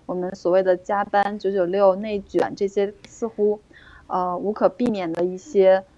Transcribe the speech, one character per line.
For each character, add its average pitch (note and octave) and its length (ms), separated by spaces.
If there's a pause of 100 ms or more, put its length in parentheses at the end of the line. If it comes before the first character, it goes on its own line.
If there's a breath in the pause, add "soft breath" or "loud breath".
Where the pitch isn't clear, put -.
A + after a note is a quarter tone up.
我 F3+ 80
们 F3+ 200
所 - 160
谓 F#3+ 120
的 F#3 140
加 G3+ 280
班、 G3+ 340
九 G3 140
九 G3 120
六、 F#3+ 320
内 G#3 240
卷 - 360
这 G3+ 100
些 G3+ 260 (160)
似 - 180
乎， G#3 340 (460 loud breath)
呃， F3+ 300
无 F#3+ 160
可 G#3+ 160
避 - 180
免 F#3+ 260
的 E3+ 120
一 F#3 120
些， F#3+ 480 (120)